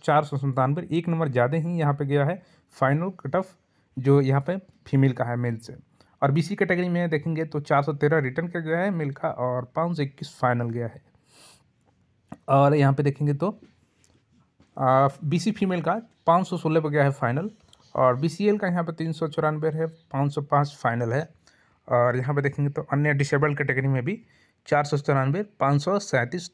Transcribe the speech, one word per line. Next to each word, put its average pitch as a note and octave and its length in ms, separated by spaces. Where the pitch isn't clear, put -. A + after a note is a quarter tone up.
चार D3+ 220
सौ D3 120
संतानवे, C3+ 540
एक E3 180
नंबर E3 200
ज़्यादा B2+ 300
ही E3+ 200
यहाँ D3 160
पे D3 120
गया C#3+ 180
है E3+ 180
फाइनल D3+ 360
कट C#3+ 160
ऑफ F#3 200
जो C#3 240
यहाँ C3+ 200
पे F3 160
फीमेल C3+ 260
का B2 120
है A#2+ 120
मेल A#2+ 220
से। - 180
और C#3 80
बीसी E3+ 260
कैटेगरी F3+ 320
में F3 220
देखेंगे D#3+ 340
तो D3+ 160
चार D3 220
सौ D3 120
तेरह D3 240
रिटर्न D3 300
का F3 120
गया D#3+ 180
है F#3+ 120
मेल D#3+ 220
का D#3+ 180
और B2 460
पाँच E3+ 200
सौ D3+ 60
इक्कीस C#3 380
फाइनल A#2+ 300
गया A#2+ 160
है। - 160
और C#3 240
यहाँ C#3 180
पे C#3 100
देखेंगे C#3+ 320
तो, F#3 240
आ, C3+ 320
बीसी E3+ 280
फीमेल F#3 280
का E3+ 200
पाँच F3 200
सौ F3+ 100
सोलह D#3+ 240
पे D#3 100
गया D3 140
है C#3 60
फाइनल C#3 400
और B2+ 220
बीसीएल G3 420
का G3+ 80
यहाँ F3 180
पे E3 80
तीन E3 200
सौ D#3+ 160
चौरानवे D#3 420
है, D#3+ 160
पाँच C#3+ 480
सौ D3+ 80
पाँच C#3+ 400
फाइनल A#2 300
है। D3+ 160
और B2 280
यहाँ C3 180
पे C#3+ 80
देखेंगे C#3+ 280
तो - 120
अन्य D3 200
डिसेबल्ड C#3+ 460
कैटेगरी C3+ 300
में C3 160
भी G3+ 160
चार D3 160
सौ D3 120
चौरानवे, C#3+ 460
पाँच C#3+ 400
सौ F#3+ 160
सैंतीस, C#3 560